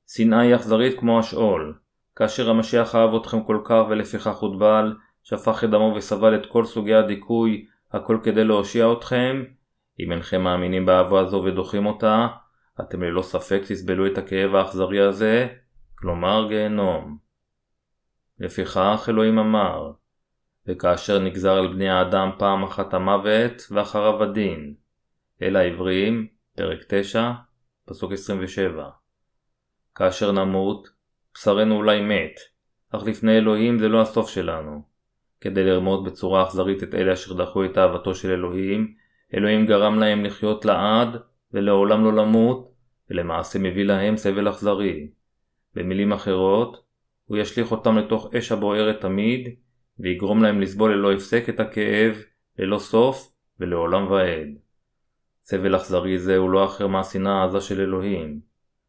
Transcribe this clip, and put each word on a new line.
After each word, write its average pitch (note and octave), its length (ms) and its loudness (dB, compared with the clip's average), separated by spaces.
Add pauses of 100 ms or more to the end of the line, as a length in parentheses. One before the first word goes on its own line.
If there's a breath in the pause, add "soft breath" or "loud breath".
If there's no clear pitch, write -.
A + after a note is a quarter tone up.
שנאה A2+ 320 2
היא A#2+ 160 6
אכזרית A#2 440 0
כמו A#2 200 2
השאול. F#2 540 -2 (420)
כאשר A2+ 340 0
המשיח A2+ 460 0
אהב A2+ 200 4
אתכם A2+ 280 -4
כל G#2+ 220 -2
כך A2+ 240 4
ולפיכך G#2+ 480 -4
הוטבל, G#2+ 580 2 (280 soft breath)
שפך A2 400 -2
את A2 60 0
דמו G#2+ 260 4
וסבל G#2+ 400 2
את G#2 100 -4
כל A2+ 200 2
סוגי G#2+ 280 -2
הדיכוי, A2 720 2 (260 soft breath)
הכל A2 320 -2
כדי A2 200 2
להושיע A2 480 2
אתכם, B2+ 520 -2 (560)
אם F2 120 -6
אינכם E2+ 300 -2
מאמינים F2+ 440 -2
באהבה F#2 340 4
הזו F#2+ 260 0
ודוחים F#2+ 400 -2
אותה, G#2+ 420 0 (540 soft breath)
אתם F2+ 220 -8
ללא F2 180 -2
ספק G2 460 -4
תסבלו F#2+ 400 -2
את F#2+ 100 -2
הכאב G2 380 -2
האכזרי F#2+ 460 0
הזה, G#2+ 460 2 (480)
כלומר F2+ 540 -2
גיהנום. G2 680 -2 (1200)
לפיכך F#2+ 720 -2
אלוהים A2 300 2
אמר, F#2+ 520 0 (760)
"וכאשר F2+ 520 0
נגזר F#2 340 0
על F#2+ 140 2
בני F#2+ 220 -4
האדם F#2+ 480 2
פעם G2 260 0
אחת F#2+ 300 -6
המוות, G2+ 800 0
ואחריו G#2 520 0
הדין." F2+ 500 -4 (680)
אל F#2+ 140 -2
העברים, F#2 720 0 (280)
פרק F2 240 -6 (100)
תשע, A2+ 420 -2 (540)
פסוק - 260 -10
עשרים G2 300 -6
ושבע. F2+ 480 -4 (1080)
כאשר F#2+ 360 0
נמות, F#2+ 560 -2 (460)
בשרנו G#2+ 440 2
אולי G#2 240 2
מת, G2+ 380 -2 (520)
אך G2+ 120 -8
לפני A2 340 2
אלוהים A2 420 2
זה G#2+ 100 2
לא A2+ 120 4
הסוף A2 280 0
שלנו. D#2+ 520 -8 (600)
כדי F#2+ 220 0
לרמות F#2+ 400 2
בצורה F#2 400 0
אכזרית F#2+ 400 -2
את F#2 120 -10
אלה F#2+ 180 2
אשר F#2 200 -6
דחו F#2 320 -2
את F#2 120 -4
אהבתו F#2 380 2
של F#2 160 -6
אלוהים, F#2 640 -2 (400 soft breath)
אלוהים G#2+ 320 2
גרם G#2+ 340 4
להם G#2+ 260 2
לחיות G#2+ 400 -4
לעד A2 520 2 (360)
ולעולם G2+ 500 4
לא A2 100 4
למות, A2+ 580 2 (380)
ולמעשה E2+ 500 -4
מביא F#2+ 240 0
להם G2+ 340 2
סבל G2+ 320 -2
אכזרי. G2 600 -2 (640)
במילים F#2+ 380 -2
אחרות, G2+ 720 0 (400)
הוא G#2 120 -6
ישליך A2 340 -4
אותם A2 260 2
לתוך A2 380 -2
אש A#2 160 -4
הבוערת G#2+ 500 0
תמיד, A2+ 480 -2 (500)
ויגרום F#2+ 440 0
להם G2+ 180 2
לסבול G2+ 300 0
ללא G2+ 220 2
הפסק A#2 360 -2
את - 100 -6
הכאב, G#2+ 580 0 (420)
ללא G2+ 200 -2
סוף B2 540 0 (260)
ולעולם F2+ 520 -2
ועד. F2 360 0 (960)
סבל F#2+ 320 0
אכזרי F#2 420 -2
זה F#2 200 2
הוא F#2 120 2
לא F#2+ 160 4
אחר G2 220 -4
מהשנאה F#2+ 540 -2
העזה F#2+ 200 0
של G2 200 -4
אלוהים. F#2 760 -6 (340)